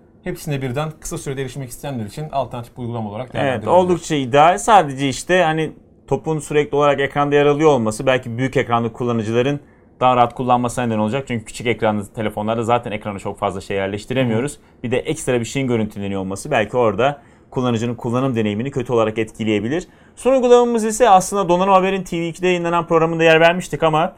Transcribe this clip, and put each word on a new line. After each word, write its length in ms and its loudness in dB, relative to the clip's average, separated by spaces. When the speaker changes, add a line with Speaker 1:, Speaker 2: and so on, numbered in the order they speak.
Speaker 1:
hepsine 380 -8
birden 280 -6
kısa 180 -10
sürede 240 -8
erişmek 280 -10
isteyenler 340 -8
için 260 -10
alternatif 460 -8
bir 60 -10
uygulama 280 -6
olarak 160 -10
Speaker 2:
Evet, 80 -18
Speaker 1:
değerlendirilebilir. 440 0
Speaker 2:
oldukça 360 0
ideal. 440 4
Sadece 500 4
işte 340 0
hani 300 -2
topun 320 -2
sürekli 380 -2
olarak 240 2
ekranda 340 0
yer 120 4
alıyor 240 4
olması 360 0
belki 320 0
büyük 180 -2
ekranlı 360 0
kullanıcıların 680 -2
daha 160 4
rahat 180 4
kullanmasına 520 0
neden 120 -2
olacak. 300 -2
Çünkü 160 -6
küçük 220 -12
ekranlı 400 0
telefonlarda 560 -4
zaten 300 0
ekrana 260 -8
çok 200 -10
fazla 220 -4
şey 160 -6
yerleştiremiyoruz. 800 -4
Speaker 1:
Hı. 20 -20
Speaker 2:
Bir 80 -8
de 80 0
ekstra 420 -2
bir 40 -4
şeyin 220 -4
görüntüleniyor 540 -4
olması 300 -8
belki 260 -2
orada 460 0
kullanıcının 440 -2
kullanım 420 -4
deneyimini 340 -2
kötü 220 -6
olarak 260 2
etkileyebilir. 720 -2
Son 160 0
uygulamamız 520 4
ise 240 2
aslında 400 4
Donanım 240 2
Haber'in 300 2
T 180 -6
V 80 -4
ikide 180 -6
yayınlanan 400 0
programında 380 2
yer 160 6
vermiştik 420 2
ama 360 0